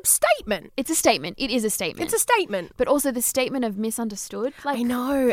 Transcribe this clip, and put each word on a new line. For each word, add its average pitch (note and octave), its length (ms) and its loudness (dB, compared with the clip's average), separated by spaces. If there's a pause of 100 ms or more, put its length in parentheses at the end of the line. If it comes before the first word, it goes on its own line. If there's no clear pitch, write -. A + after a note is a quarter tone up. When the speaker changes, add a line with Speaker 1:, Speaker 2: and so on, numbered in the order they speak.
Speaker 1:
statement. - 680 0
Speaker 2:
it's C4+ 140 -2
a D#4+ 40 0
statement. F3+ 420 2
It B3+ 140 -2
is A3+ 140 2
a G#3+ 60 0
statement. - 340 -4
Speaker 1:
It's - 100 -4
a A4 60 2
statement. E4 560 0
Speaker 2:
But B3 100 2
also C#4+ 240 4
the A#3+ 120 -2
statement C4 420 0
of G#3 120 -2
misunderstood. A3 760 -4 (120)
Like, C#4+ 140 -2
Speaker 1:
I A#3+ 40 0
know. B3 500 2